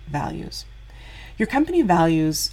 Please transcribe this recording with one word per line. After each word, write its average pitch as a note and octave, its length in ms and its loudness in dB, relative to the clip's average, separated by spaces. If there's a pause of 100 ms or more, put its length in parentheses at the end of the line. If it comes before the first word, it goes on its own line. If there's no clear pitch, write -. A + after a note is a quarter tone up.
values. - 580 -8 (720)
Your A3 100 -2
company D#4+ 340 2
values, E3 720 2